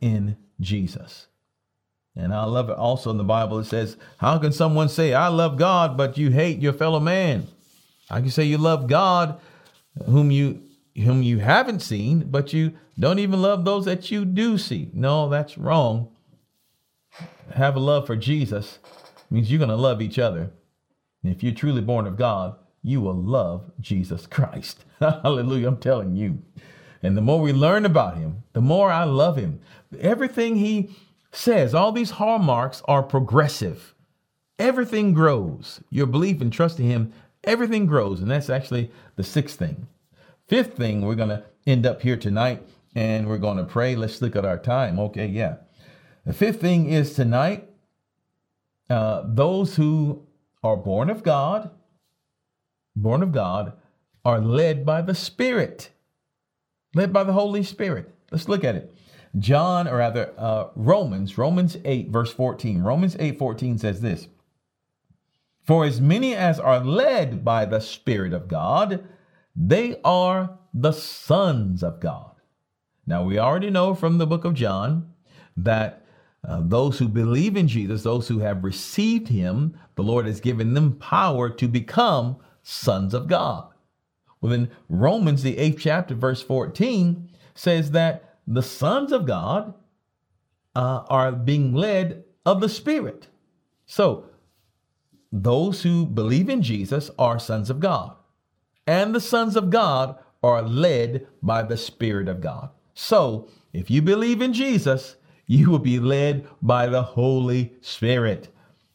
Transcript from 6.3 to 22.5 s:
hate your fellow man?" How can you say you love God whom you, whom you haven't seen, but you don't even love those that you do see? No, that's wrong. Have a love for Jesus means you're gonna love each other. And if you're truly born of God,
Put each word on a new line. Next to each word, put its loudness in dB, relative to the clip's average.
hate 2
your 0
fellow 0
man?" 0
How -6
can 0
you 0
say 2
you 2
love 2
God 2
whom 6
you, 0
whom 4
you 2
haven't 2
seen, 0
but -2
you 0
don't 2
even 0
love 2
those 0
that -4
you -2
do 0
see? -6
No, 0
that's -4
wrong. 0
Have 2
a -2
love 0
for -2
Jesus -2
means 0
you're 2
gonna 2
love 0
each -4
other. -2
And -2
if -4
you're -2
truly -2
born -2
of -6
God, -2